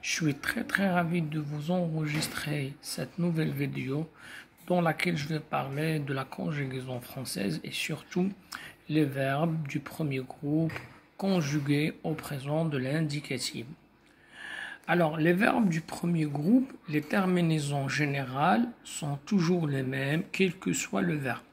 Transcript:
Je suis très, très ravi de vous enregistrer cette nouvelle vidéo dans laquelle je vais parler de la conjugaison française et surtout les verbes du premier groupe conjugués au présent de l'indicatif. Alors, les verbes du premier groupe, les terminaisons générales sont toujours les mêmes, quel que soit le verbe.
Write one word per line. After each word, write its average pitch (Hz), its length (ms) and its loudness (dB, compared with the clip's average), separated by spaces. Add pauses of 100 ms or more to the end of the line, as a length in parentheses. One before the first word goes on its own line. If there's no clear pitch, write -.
Je - 80 -4
suis 151 240 2
très, - 280 -4
très - 240 0
ravi 175 360 2
de 156 160 -2
vous 147 320 -4
enregistrer 151 1080 -2
cette - 360 -8
nouvelle 165 320 0
vidéo 139 580 -4 (600)
dans 180 140 4
laquelle 165 360 2
je 147 100 -4
vais 156 120 -2
parler 147 580 -2
de 139 160 -2
la 135 100 -2
conjugaison 131 800 -4
française - 640 -4
et - 80 -8
surtout - 580 -2 (580)
les 151 180 4
verbes 139 520 0 (100)
du 151 120 -4
premier 139 400 -4
groupe 151 520 -2 (460)
conjugués 151 760 2 (100)
au 165 100 -2
présent 151 500 -2
de 151 140 0
l'indicatif. 143 880 -2 (1200)
Alors, 170 320 4
les 160 160 6
verbes 220 340 4
du 165 140 2
premier 170 440 0
groupe, 160 460 4 (180)
les 147 120 2
terminaisons 160 880 2
générales 143 760 2 (160)
sont 143 420 -6
toujours 175 400 4
les 139 160 0
mêmes, 135 400 0 (100)
quel 190 280 2
que - 140 0
soit - 280 0
le 170 140 2
verbe. 131 240 -2 (140)